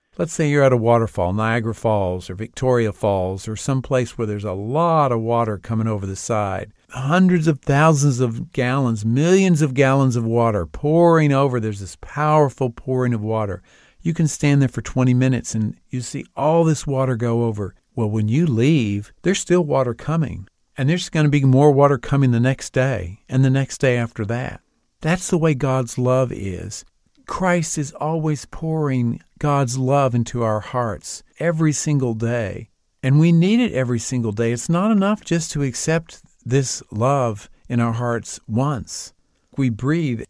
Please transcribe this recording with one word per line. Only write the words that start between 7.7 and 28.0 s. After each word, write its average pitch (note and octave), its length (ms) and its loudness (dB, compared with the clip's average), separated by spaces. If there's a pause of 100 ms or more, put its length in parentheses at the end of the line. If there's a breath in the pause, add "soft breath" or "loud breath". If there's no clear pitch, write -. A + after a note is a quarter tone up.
of A#2 320 -4
gallons, B2 520 -2
millions E3 580 4
of C#3 120 0
gallons C3+ 420 2
of A#2+ 80 -2
water A2+ 420 0
pouring D#3+ 640 4
over. C3+ 260 2
There's G#2+ 220 -6
this F#2+ 200 -14
powerful D3 720 0
pouring B2+ 440 -2
of G#2+ 80 -4
water. G#2+ 400 -4 (380 soft breath)
You E3 120 -4
can D#3+ 160 0
stand C#3+ 320 2
there C3 80 4
for A#2 140 -8
twenty B2+ 320 2
minutes B2+ 400 0
and A2 340 -4
you B2+ 140 -8
see - 240 -12 (100)
all D#3+ 260 2
this D#3+ 240 0
water C3 300 -2
go A#2 280 0
over. G#2+ 300 -4 (220)
Well, A2 140 0
when G#2+ 180 0
you D3+ 180 2
leave, A#2 760 2
there's F#3 180 0
still F3 240 2
water C3+ 300 0
coming. A2+ 520 -4 (300)
And C3+ 140 0
there's F3 180 -2
gonna D3+ 220 2
be C#3+ 120 2
more C3+ 300 6
water C#3 240 4
coming C#3 340 0
the A#2 80 2
next C3 360 -2
day G#2+ 460 -2 (100)
and C3 120 2
the C3+ 80 4
next C3+ 280 -2
day B2+ 180 2
after A#2 300 -4
that. A#2+ 340 -6 (400)
That's E3+ 300 -2
the F3+ 80 2
way D#3 160 2
God's C3 420 -2
love B2+ 340 0
is. F#2 540 -10 (420)
Christ F3 520 -2
is D3 140 -6
always D#3 520 -4